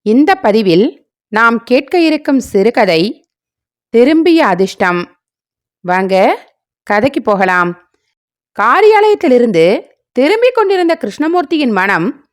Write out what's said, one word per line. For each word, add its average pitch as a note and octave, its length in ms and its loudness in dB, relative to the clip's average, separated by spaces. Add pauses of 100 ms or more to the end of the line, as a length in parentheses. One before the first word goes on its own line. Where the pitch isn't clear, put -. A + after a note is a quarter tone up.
இந்த C#4+ 340 2
பதிவில் G#3+ 720 0 (200)
நாம் A#3 360 0
கேட்க C#4 360 -2
இருக்கும் D#4 400 -2
சிறுகதை G3 880 -2 (600)
திரும்பிய D#4+ 560 2
அதிர்ஷ்டம். F3+ 720 -4 (640)
வாங்க, F#3+ 600 0 (440)
கதைக்கு B3 380 -2
போகலாம். F#3 720 -2 (680)
காரியாலயத்திலிருந்து B3+ 1300 2 (240)
திரும்பிக் A4 440 0
கொண்டிருந்த F#4+ 400 0
கிருஷ்ணமூர்த்தியின் D4+ 760 -4
மனம் G3 600 -2